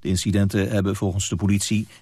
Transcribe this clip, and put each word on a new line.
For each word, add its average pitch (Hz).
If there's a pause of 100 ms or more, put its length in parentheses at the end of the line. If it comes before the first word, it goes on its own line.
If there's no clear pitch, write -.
De -
incidenten 98
hebben 98
volgens 98
de 98
politie 104 (160)